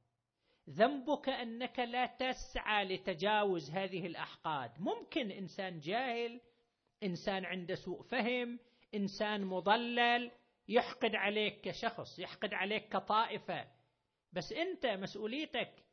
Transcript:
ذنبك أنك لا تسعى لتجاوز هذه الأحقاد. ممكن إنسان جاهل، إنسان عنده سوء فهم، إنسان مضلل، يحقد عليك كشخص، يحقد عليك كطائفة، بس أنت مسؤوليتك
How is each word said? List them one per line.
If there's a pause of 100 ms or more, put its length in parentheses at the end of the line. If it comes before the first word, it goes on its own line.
(680)
ذنبك
أنك
لا
تسعى
لتجاوز
هذه
الأحقاد.
ممكن
إنسان
جاهل، (640)
إنسان
عنده
سوء
فهم، (360)
إنسان
مضلل، (360)
يحقد
عليك
كشخص،
يحقد
عليك
كطائفة، (680)
بس
أنت
مسؤوليتك